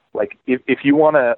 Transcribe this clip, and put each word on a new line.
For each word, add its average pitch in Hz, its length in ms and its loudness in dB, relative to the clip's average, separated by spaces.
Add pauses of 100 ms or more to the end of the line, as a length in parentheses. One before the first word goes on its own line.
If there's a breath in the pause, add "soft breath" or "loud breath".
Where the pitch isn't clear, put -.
(140)
like, 107 320 -8
if, 127 200 -2
if 131 180 -2
you 139 100 2
wanna, 147 440 2